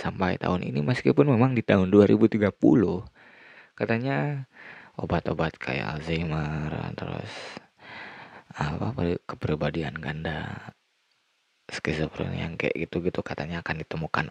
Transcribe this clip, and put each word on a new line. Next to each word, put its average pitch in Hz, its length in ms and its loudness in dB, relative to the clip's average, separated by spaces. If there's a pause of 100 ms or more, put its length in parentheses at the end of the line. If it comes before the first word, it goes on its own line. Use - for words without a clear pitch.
sampai 90 400 -2
tahun 90 240 0
ini, 135 160 -2
meskipun 143 480 4
memang 127 260 4
di 113 80 2
tahun 95 300 4
dua 104 160 10
ribu 110 180 6
tiga 104 240 2
puluh 92 540 4 (680)
katanya 135 720 -2 (520)
obat-obat - 600 -2
kayak 67 400 -6
Alzheimer, 80 960 -4
terus 50 380 -8 (1200)
apa, 80 400 -4
per-, 87 320 0
kepribadian 76 720 -2
ganda, 78 720 -8 (960)
skizofrenia 82 800 -4
yang 82 80 -6
kayak - 320 -2
gitu-gitu - 400 -2
katanya 170 400 -6
akan 160 160 -4
ditemukan - 500 -4